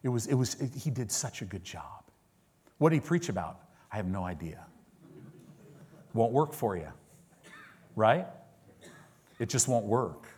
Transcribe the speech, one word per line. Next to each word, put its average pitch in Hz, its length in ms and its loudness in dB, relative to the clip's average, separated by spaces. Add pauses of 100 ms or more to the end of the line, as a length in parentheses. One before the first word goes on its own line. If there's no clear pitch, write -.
It 131 60 0
was, 117 180 0
it 139 80 2
was, 127 260 2
it, 139 140 -4
he - 160 -4
did 113 200 -4
such - 300 -6
a 110 40 -6
good 92 180 -10
job. - 400 -14 (760)
What 156 120 6
did 156 120 4
he - 60 -12
preach 170 220 0
about? 90 320 -4 (300)
I 104 60 -4
have 98 100 -2
no 95 160 -2
idea. 82 420 -8 (1500)
Won't 113 200 2
work 147 200 2
for 104 220 -2
you, 80 120 -6 (1080)
right? 120 320 4 (1120)
It 113 100 -2
just - 180 2
won't 117 180 2
work. 107 420 2 (100)